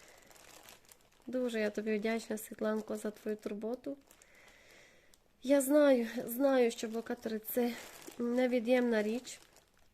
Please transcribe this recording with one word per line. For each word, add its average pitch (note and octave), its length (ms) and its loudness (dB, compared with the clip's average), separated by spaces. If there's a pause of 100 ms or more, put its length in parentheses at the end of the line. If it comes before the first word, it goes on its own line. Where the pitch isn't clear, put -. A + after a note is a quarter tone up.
(1300)
Дуже A#3+ 340 -2
я G#3 100 0
тобі G#3+ 280 -2
вдячна, A3 400 -4
Світланко, G#3+ 580 -4
за G#3+ 140 -6
твою G#3+ 260 -6
турботу. A3 600 -8 (1500)
Я C#4 180 6
знаю, C4+ 480 6 (180)
знаю, B3 440 4
що A#3 180 -6
блокатори — A3+ 500 -6 (100)
це A#3+ 240 0 (460)
невід'ємна A#3+ 840 2
річ A3+ 380 -4 (540)